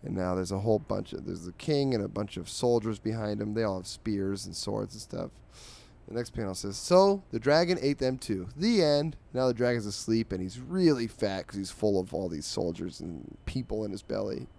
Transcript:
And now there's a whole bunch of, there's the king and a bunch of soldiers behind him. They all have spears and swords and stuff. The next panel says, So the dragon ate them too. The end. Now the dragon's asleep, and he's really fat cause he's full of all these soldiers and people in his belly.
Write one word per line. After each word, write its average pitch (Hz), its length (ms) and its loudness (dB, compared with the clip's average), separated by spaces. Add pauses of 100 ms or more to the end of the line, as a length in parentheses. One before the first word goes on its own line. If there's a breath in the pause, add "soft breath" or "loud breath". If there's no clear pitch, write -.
And - 120 -6
now 92 200 -2
there's 92 180 -2
a 98 80 -2
whole 107 180 4
bunch 101 340 -4
of, - 140 -8
there's 85 200 -8
the 90 60 -10
king 139 420 0
and 107 100 0
a 101 40 -4
bunch 104 280 -6
of 90 120 -8
soldiers 113 500 0
behind 107 420 -2
him. 107 140 -4
They 113 100 0
all 98 140 0
have 90 80 -8
spears 98 600 -4
and 92 80 -12
swords 104 400 -4
and 110 80 -14
stuff. - 280 -8 (800 loud breath)
The - 60 -14
next 117 160 -4
panel 101 240 -4
says, 101 220 -6
So 196 560 6
the 117 80 -2
dragon 160 420 4
ate 139 160 2
them 131 200 0
too. 95 380 -2
The 202 260 4
end. 147 340 4 (160)
Now 127 160 2
the 123 60 4
dragon's 120 320 2
asleep, 113 460 0
and 95 80 -2
he's 92 200 -6
really 143 480 4
fat 98 400 -2
cause - 80 -10
he's 98 140 -4
full 104 280 2
of 92 160 -2
all 92 140 -2
these 80 180 -6
soldiers 87 540 -4
and 82 440 -10
people 110 400 -4
in 104 60 -4
his 101 120 -8
belly. 104 440 -4 (120)